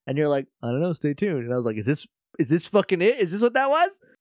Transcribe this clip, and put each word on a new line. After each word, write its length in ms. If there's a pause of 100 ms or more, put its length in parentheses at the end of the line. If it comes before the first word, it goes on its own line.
And 100
you're 120
like, 180 (160)
"I 80
don't 100
know, 120
stay 200
tuned." 320
And 80
I 20
was 100
like, 120
"Is 80
this, 220 (320)
is 100
this 160
fucking 380
it? 160
Is 120
this 120
what 100
that 160
was?" 320 (200)